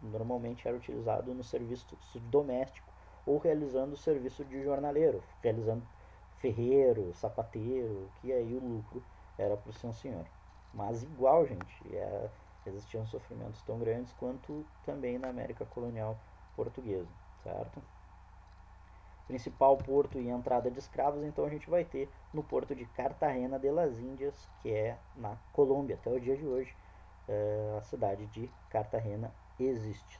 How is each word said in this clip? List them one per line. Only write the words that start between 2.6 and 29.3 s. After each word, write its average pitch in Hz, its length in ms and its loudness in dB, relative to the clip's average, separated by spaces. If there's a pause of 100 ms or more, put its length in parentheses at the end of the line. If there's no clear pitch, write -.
ou 143 140 4
realizando 147 560 2
o - 20 -10
serviço 139 480 0
de 135 180 -8
jornaleiro, 143 600 2 (200)
realizando 113 440 0 (520)
ferreiro, 120 760 4
sapateiro, 113 960 -2 (100)
que 123 120 -4
aí 120 220 0
o 127 60 -4
lucro 117 420 -6 (360)
era 101 180 2
pro 107 160 -10
seu 117 200 -8
senhor. 101 340 -8 (480)
Mas 110 280 -4
igual, 143 440 6
gente, - 500 -8
é, 101 320 -4 (380)
existiam 107 400 -8
sofrimentos 113 560 -10
tão 113 160 -6
grandes 117 360 -2
quanto 139 520 -8 (180)
também 127 340 -4
na 131 100 -6
América 120 360 -6
colonial 113 540 -4 (380)
portuguesa, 104 520 -4 (340)
certo? - 380 -8 (1500)
Principal 135 500 6
porto 139 420 2
e 120 100 -2
entrada 123 420 2
de 123 80 -8
escravos, 143 440 0
então 151 220 0
a 147 60 0
gente 151 180 -8
vai 170 160 4
ter 135 240 -4 (240)
no 151 100 -4
porto 135 320 -2
de 123 120 -10
Cartagena 131 720 0
de 135 120 2
las 151 280 2
Indias, 131 500 -6 (140)
que 113 100 -2
é 110 240 2 (200)
na 113 200 -8 (160)
Colômbia, 135 440 4
até - 140 -4
o 127 80 2
dia 123 160 0
de 151 120 -4
hoje, 127 280 -2 (540)
é, 107 480 0
a 104 60 -4
cidade 107 460 -2
de 113 220 -8 (200)
Cartagena 110 600 -2 (300)